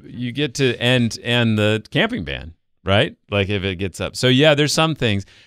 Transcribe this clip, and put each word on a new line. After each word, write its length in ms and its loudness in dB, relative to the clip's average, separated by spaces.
you 280 -10
get 240 -4
to 220 0
end, 460 0
end 340 2
the 340 2
camping 340 0
ban, 300 -10
right? 320 2
Like, 180 0
if 140 -2
it 140 -4
gets 240 -8
up. 160 -8
So 100 0
yeah, 260 6
there's 200 0
some 220 0
things. 300 -2